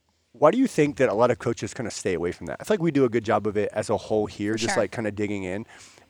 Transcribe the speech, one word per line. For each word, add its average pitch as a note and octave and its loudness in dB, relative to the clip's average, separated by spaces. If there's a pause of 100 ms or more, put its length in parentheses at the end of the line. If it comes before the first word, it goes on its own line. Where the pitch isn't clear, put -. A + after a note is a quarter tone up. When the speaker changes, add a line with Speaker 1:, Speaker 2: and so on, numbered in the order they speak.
(340)
Speaker 1:
why D3 6
do A3 0
you C4 2
think D3 2
that C3 4
a G2 2
lot A#2+ 4
of A#2+ -2
coaches A#2 -4
kinda G#2+ -8
stay - -4
away E2+ -2
from E2+ -12
that? B1+ -8
I - -14
feel - 2
like E3 -2
we E3 0
do C#3 4
a B2 4
good A2+ 0
job G#2+ 2
of G2+ -2
it G2+ 0
as G#2+ -4
a A2 2
whole G#2+ 0
here, G#2 -4
Speaker 2:
For A2+ -2
Speaker 1:
just, G#2+ 0
Speaker 2:
sure. A2 2
Speaker 1:
like, G2 -4
kinda G#2+ -4
digging G2+ -4
in. F#2 -6 (440)